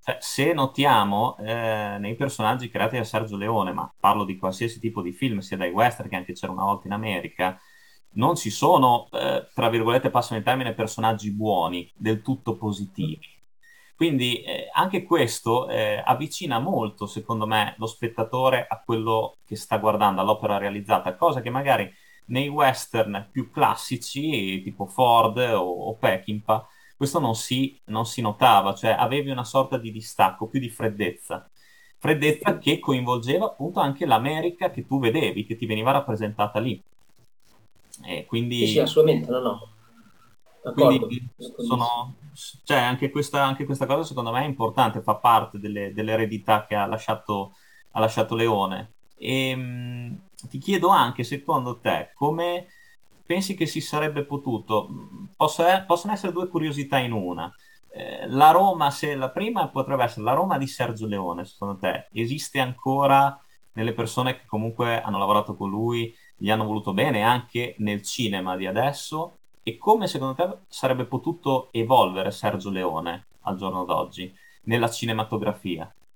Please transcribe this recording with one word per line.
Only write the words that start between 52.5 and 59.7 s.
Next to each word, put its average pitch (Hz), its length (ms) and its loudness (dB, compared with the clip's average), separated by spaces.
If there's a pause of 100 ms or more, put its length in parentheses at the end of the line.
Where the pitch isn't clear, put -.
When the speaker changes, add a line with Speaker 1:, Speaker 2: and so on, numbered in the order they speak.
Speaker 1:
pensi 190 300 -2
che 165 100 0
si 156 140 -4
sarebbe 151 440 -2
potuto, 110 640 -2 (480)
posso-, 175 500 4
possono 175 260 0
essere 190 200 -4
due 185 160 -4
curiosità 143 500 -2
in 123 140 -2
una. 90 400 -6 (380)
Eh, - 380 -10
la 151 240 8
Roma, 175 380 4
se 147 260 -4
la 131 140 -4
prima 196 380 -2
potrebbe 135 360 0